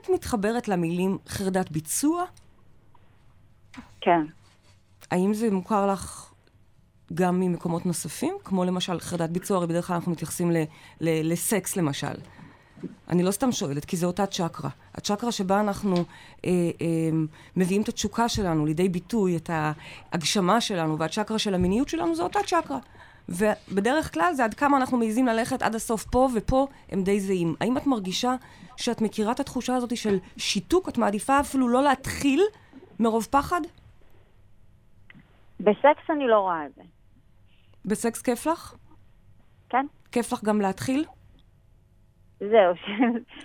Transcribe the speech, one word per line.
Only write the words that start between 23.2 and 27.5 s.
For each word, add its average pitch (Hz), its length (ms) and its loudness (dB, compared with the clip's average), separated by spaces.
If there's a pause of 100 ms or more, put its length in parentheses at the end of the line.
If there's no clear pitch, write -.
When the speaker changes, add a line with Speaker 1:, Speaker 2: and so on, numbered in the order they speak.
Speaker 1:
ובדרך 208 840 0
כלל 339 200 2
זה 262 100 2
עד 214 100 0
כמה 285 240 4
אנחנו 254 200 0
מעיזים 233 300 2
ללכת 233 340 0
עד 226 140 0
הסוף 220 280 -4
פה, 254 320 2
ופה 262 320 2 (220)
הם 190 140 -2
די 202 160 2
זהים. 185 400 0